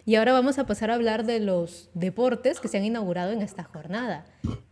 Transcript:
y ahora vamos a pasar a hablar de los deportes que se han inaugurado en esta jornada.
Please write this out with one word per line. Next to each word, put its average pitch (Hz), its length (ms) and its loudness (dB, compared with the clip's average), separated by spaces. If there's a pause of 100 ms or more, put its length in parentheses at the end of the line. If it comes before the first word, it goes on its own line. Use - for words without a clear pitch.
y 220 100 4
ahora 226 180 6
vamos 262 240 4
a 277 80 0
pasar 214 240 -2
a 233 60 2
hablar 226 300 0
de 233 140 0
los 180 540 -2
deportes 240 680 0
que - 80 -6
se 202 100 -2
han 196 80 0
inaugurado 190 460 -2
en 226 100 -2
esta 196 220 -8
jornada. 170 640 -8 (460)